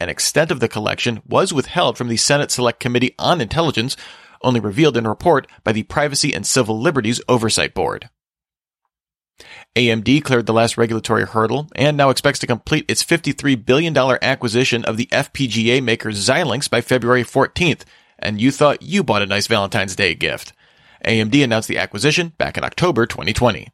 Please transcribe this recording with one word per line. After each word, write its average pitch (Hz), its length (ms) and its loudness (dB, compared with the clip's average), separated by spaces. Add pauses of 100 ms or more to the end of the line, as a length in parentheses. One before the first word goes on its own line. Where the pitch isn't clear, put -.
and 87 80 -4
extent 151 400 -2
of 151 100 -4
the 117 80 0
collection 107 560 -4
was 180 300 0
withheld 143 460 -2
from 123 80 -4
the 113 100 -2
Senate 147 320 0
Select 120 300 -2
Committee 123 400 0
on 160 200 0
Intelligence, 131 560 -2 (460)
only 123 180 2
revealed 117 380 2
in 113 80 0
a 110 40 0
report 135 360 2 (180)
by 110 80 0
the 107 120 -2
Privacy 147 500 -2
and 101 140 -6
Civil 110 340 0
Liberties 123 480 0
Oversight 110 460 0
Board. 64 340 -4 (1700)
A 120 160 4
M 113 100 0
D 131 180 4
cleared 120 280 0
the 113 60 0
last 113 260 2
regulatory 110 480 0
hurdle 113 480 -2
and 147 200 2
now 139 140 4
expects 139 300 0
to - 80 -4
complete 151 400 -2
its - 160 -2
fifty-three 147 500 0
billion 139 400 2
dollar 131 300 4
acquisition 120 600 0
of 110 140 -2
the - 140 -4
F 135 200 0
P 135 160 -2
G 113 300 2
A - 20 2
maker 117 300 -2
Xilinx 123 580 0
by 120 140 0
February 123 420 2
fourteenth, - 640 0 (320)
and 104 240 -4
you 131 100 4
thought 147 300 2
you 180 220 -2
bought 107 180 0
a 101 60 -2
nice 101 180 -2
Valentine's 98 500 -2
Day 92 200 0
gift. 71 380 -6 (500)
A 110 160 2
M 110 100 0
D 139 140 4
announced 113 240 0
the - 100 -4
acquisition 147 640 -2
back - 180 -10
in - 60 -4
October 143 420 0
twenty - 260 -6
twenty. 110 420 -2